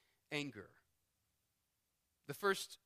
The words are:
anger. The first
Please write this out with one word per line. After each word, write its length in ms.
anger. 380
The 60
first 520